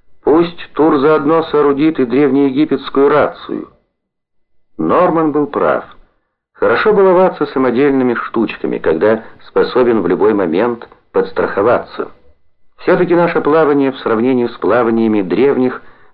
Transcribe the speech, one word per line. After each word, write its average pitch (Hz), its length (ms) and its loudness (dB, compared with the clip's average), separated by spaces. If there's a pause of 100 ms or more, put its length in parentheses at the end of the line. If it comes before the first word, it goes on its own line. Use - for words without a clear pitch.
(240)
«Пусть 170 500 0
Тур 151 260 0
заодно 156 440 2
соорудит 147 560 0
и 131 60 0
древнеегипетскую 139 1040 0
рацию». - 580 -2 (1080)
Норман 160 560 0
был 147 140 -2
прав. 85 360 -2 (680)
Хорошо 120 400 0
баловаться 185 540 2
самодельными 131 680 0
штучками, 101 640 -4
когда 95 480 0 (240)
способен 113 520 0
в 85 60 -2
любой 92 260 2
момент 101 540 -2 (240)
подстраховаться. 95 1000 -2 (680)
Все-таки 175 380 0
наше 170 260 0
плавание 143 500 2
в - 80 -16
сравнении 120 480 0
с 117 80 -10
плаваниями 113 680 0
древних – 127 580 0 (320)